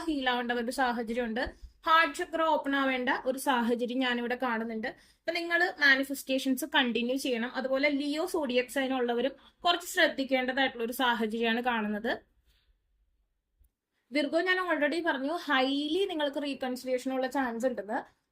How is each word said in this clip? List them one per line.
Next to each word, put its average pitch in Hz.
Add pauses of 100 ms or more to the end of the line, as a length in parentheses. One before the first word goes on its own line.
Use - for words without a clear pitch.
ഹീൽ 269
ആവേണ്ട 247
ഒരു 240
സാഹചര്യമുണ്ട്. 240 (320)
ഹാർട്ട് 320
ചക്ര 330
ഓപ്പൺ 302
ആവേണ്ട 262 (160)
ഒരു 262
സാഹചര്യം 247
ഞാനിവിടെ 240
കാണുന്നുണ്ട്. 226
അപ്പൊ -
നിങ്ങൾ 339
മാനിഫെസ്റ്റേഷൻസ് 269
കണ്ടിന്യൂ 247
ചെയ്യണം. 254
അതുപോലെ 262
ലിയോ 294
സോഡിയാക് 247
സൈൻ 262
ഉള്ളവരും 247 (340)
കുറച്ച് 349
ശ്രദ്ധിക്കേണ്ടതായിട്ടുള്ള 262
ഒരു 233
സാഹചര്യമാണ് 233
കാണുന്നത്. 226 (1900)
വിർഗോ 285
ഞാൻ 370
already 320
പറഞ്ഞു 277
highly 294
നിങ്ങൾക്ക് 294
റീകൺസിലിയേഷൻ 254
ഉള്ള 262
ചാൻസ് 247
ഉണ്ടെന്ന്. 233 (140)